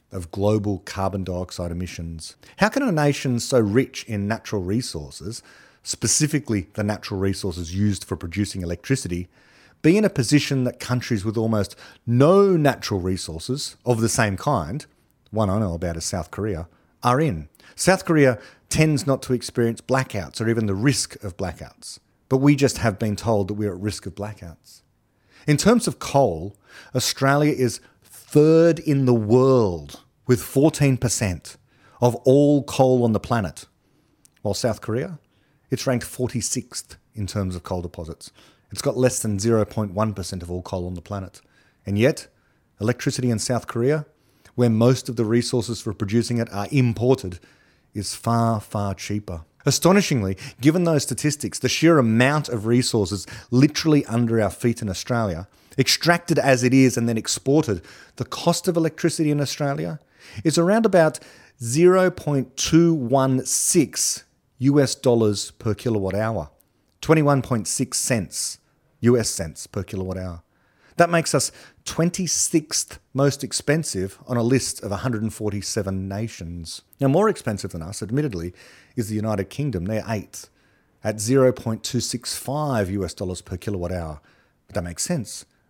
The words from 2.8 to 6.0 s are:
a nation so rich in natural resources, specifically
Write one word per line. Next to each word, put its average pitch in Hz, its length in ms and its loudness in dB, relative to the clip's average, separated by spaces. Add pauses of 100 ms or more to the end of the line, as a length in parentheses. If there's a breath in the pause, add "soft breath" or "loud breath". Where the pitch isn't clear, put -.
a 262 80 0
nation 147 500 0
so 127 200 2
rich 110 440 0
in 101 220 -4
natural 107 360 -4
resources, 87 800 -6 (400 soft breath)
specifically 117 920 -2